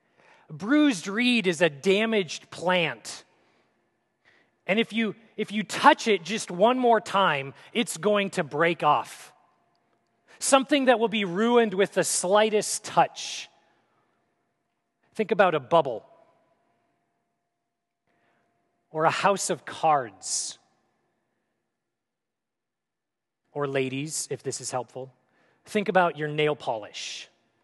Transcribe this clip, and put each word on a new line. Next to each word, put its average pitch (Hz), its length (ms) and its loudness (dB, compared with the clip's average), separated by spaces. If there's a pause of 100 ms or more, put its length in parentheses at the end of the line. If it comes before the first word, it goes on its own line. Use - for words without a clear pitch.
(500)
A - 20 -20
bruised 220 540 0
reed 226 400 0
is 170 140 0
a 170 100 4
damaged 196 800 0
plant. 165 760 -4 (1400)
And 202 140 0
if 226 120 -4
you, 214 220 -2 (220)
if - 160 -8
you 214 100 -4
touch - 460 4
it 196 140 0
just 190 280 -8
one 214 280 2
more 233 220 4
time, 156 540 0 (180)
it's 214 240 -4
going 196 340 0
to 190 120 -2
break 156 400 -2
off. 143 500 0 (1080)
Something 269 480 2
that 240 120 4
will 226 100 0
be 208 160 -4
ruined 220 500 2
with 190 180 0
the 180 120 0
slightest 208 800 0
touch. - 640 -2 (1700)
Think 208 160 -4
about 180 240 4
a 151 60 0
bubble 131 440 0 (2750)
or 156 140 -2
a 160 60 4
house 190 400 2
of 160 140 -6
cards. - 920 -2 (3000)
Or 143 140 -6
ladies, 135 640 -4
if 135 120 -8
this - 180 -8
is 127 100 -12
helpful, 127 420 -8 (520)
think 208 240 -4
about 175 300 2
your 151 100 -6
nail 151 280 0
polish. - 720 -10 (360)